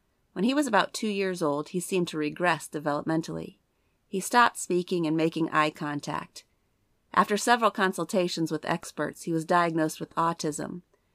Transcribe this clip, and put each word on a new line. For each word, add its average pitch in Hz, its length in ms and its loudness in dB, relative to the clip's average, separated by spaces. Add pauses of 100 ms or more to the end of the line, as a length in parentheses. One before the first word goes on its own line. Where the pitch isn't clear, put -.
(340)
When 185 120 0
he 254 80 4
was 285 140 2
about 196 260 4
two - 140 -4
years 190 340 -2
old, 151 280 0
he 180 100 -2
seemed 175 300 0
to 165 80 -6
regress 151 540 0
developmentally. 160 840 -4 (500)
He 196 120 -6
stopped 240 400 2
speaking 175 480 0
and 156 100 0
making 160 320 0
eye 151 220 2
contact. - 720 -8 (680)
After 202 260 4
several 233 340 4
consultations 180 800 0
with 156 120 -4
experts, - 600 -4
he 170 100 -4
was 160 120 -2
diagnosed 165 540 2
with - 140 -10
autism, 165 720 -2 (320)